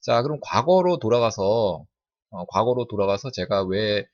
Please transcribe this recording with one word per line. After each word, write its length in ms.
자, 200
그럼 200
과거로 560
돌아가서, 880
어, 180
과거로 400
돌아가서 420
제가 340
왜 500